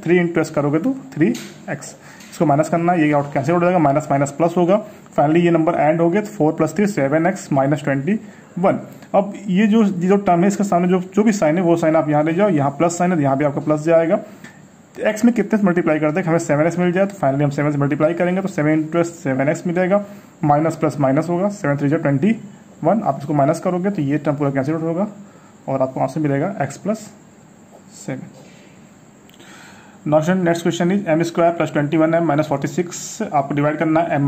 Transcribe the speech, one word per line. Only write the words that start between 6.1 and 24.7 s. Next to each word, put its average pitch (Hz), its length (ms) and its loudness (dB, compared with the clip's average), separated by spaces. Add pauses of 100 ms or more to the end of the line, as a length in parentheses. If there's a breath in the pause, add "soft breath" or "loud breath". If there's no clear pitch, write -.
तो 208 60 -6
फ़ोर 151 260 0
प्लस 156 220 -2
थ्री 208 120 2
सेवन 156 380 0
एक्स 190 280 -4
माइनस 143 300 0
ट्वेंटी 143 360 -2 (400 loud breath)
वन। 175 200 0 (360 loud breath)
अब 196 180 0 (140)
ये 185 200 2
जो, 220 160 4
ये 180 240 0
जो 196 100 4
टर्म 180 240 2
है 190 60 4
इसके 202 160 0
सामने 185 260 0
जो, 180 100 4 (160)
जो 208 80 2
भी 226 100 4
sign 160 240 0
है 185 60 0
वो 170 140 4
sign 165 180 2
आप 151 140 2
यहाँ 151 140 2
ले 165 100 0
जाओ, 202 160 2
यहाँ 143 220 0
plus 170 260 -2
sign 180 140 0
है 180 60 0
तो 147 60 0
यहाँ 135 140 2
भी 147 80 0
आपका 143 160 -2
plus 151 220 -2
जाएगा। 165 360 2 (800 loud breath)
एक्स 208 260 -2
में 233 80 6
कितने 208 260 0
से 202 60 2
multiply 170 340 2
करते 151 200 0
हैं, 180 80 -2
हमें 160 120 2
सेवन 156 280 0
एक्स 170 120 -2
मिल 180 120 2
जाए 190 140 2
तो 196 120 -8
finally 139 260 0
हम 143 60 2
सेवन 147 220 -2
से 143 60 -2
मल्टीप्लाई 143 360 2
करेंगे 180 280 0
तो 190 60 -4
सेवन 156 360 0
into 170 220 0
seven 135 440 -2
x 170 180 -2
मिलेगा, 185 360 0 (400 loud breath)
minus 151 320 2
plus 147 240 -2
minus 139 300 2
होगा, 175 200 0
सेवन 143 280 -4
थ्री 143 120 0
जा 156 80 2
ट्वेंटी 151 380 2 (480 loud breath)
वन। 196 200 2
आप 139 160 -2
इसको - 140 -6
minus 147 260 2
करोगे 180 300 -2
तो 202 120 -4
ये 143 160 0
टर्म 147 180 -2
पूरा 143 160 0
cancel 135 240 -2